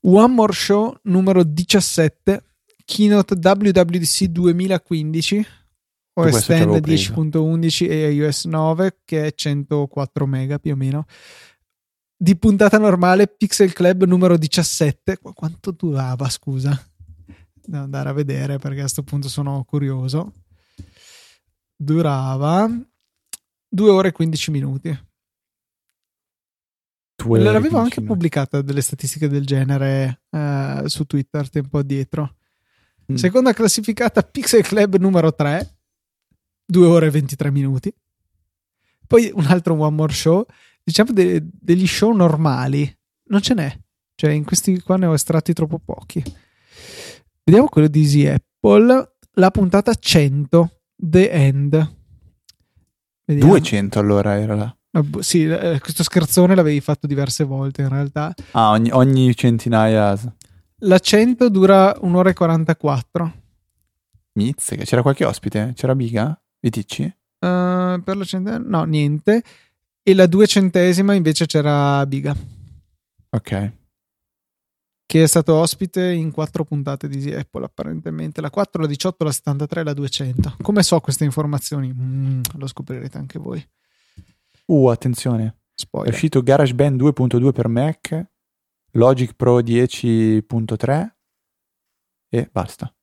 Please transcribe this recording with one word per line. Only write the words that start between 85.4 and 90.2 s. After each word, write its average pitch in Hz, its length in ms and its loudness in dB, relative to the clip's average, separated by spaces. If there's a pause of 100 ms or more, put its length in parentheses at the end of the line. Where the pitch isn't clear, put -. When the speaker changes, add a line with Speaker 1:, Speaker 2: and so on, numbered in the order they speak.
Speaker 1:
Spoiler. - 360 -8
Speaker 2:
È 110 40 -4
uscito 143 280 0
GarageBand 135 540 2
due 139 160 2
punto 123 260 0
due 127 140 2
per 120 160 -4
Mac, 156 580 -4 (680)
Logic 123 400 2
Pro 123 280 2
dieci 117 840 0